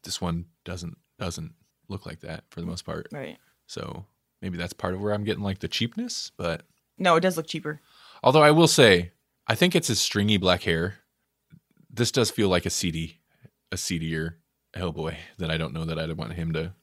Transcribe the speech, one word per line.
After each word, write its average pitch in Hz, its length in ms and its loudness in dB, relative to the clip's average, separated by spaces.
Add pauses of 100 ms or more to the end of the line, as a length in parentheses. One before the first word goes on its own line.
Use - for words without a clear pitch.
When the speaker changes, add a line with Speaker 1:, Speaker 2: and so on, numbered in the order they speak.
Speaker 1:
this - 180 -10
one 85 240 -4 (200)
doesn't, 85 320 -12 (220)
doesn't 85 340 -8 (360)
look 98 160 -10
like 85 160 -16
that - 280 -14
for 85 120 -12
the 85 60 -6
most 87 180 -10
part. - 260 -10
Speaker 2:
Right. 131 260 -12 (300)
Speaker 1:
So - 380 -12 (360)
maybe 92 160 -8
that's 87 160 -6
part 92 200 -6
of 95 80 -8
where 104 120 -2
I'm 104 120 -4
getting, 101 180 -4
like, 98 160 -4
the - 80 -8
cheapness, - 680 -6
but - 260 -4 (340)
Speaker 2:
No, 180 200 4
it 170 40 4
does 180 160 0
look 160 100 -8
cheaper. 151 340 -10 (420)
Speaker 1:
Although 143 200 8
I 151 80 10
will 160 160 8
say, 95 440 8 (360)
I 113 80 0
think 180 200 2
it's 170 120 2
his 110 120 0
stringy 104 380 2
black 90 260 2
hair. 87 320 0 (920)
This 117 220 -2
does 113 200 2
feel 101 180 2
like 87 160 2
a 92 40 -2
seedy, 80 500 -6 (520)
a 98 60 -8
seedier 80 600 -6 (380)
Hellboy 80 400 -6 (240)
that 80 120 -4
I 80 60 -2
don't 80 160 -4
know 82 120 -6
that 80 140 -6
I'd 80 180 -6
want 67 160 -10
him 82 200 -6
to 82 300 -6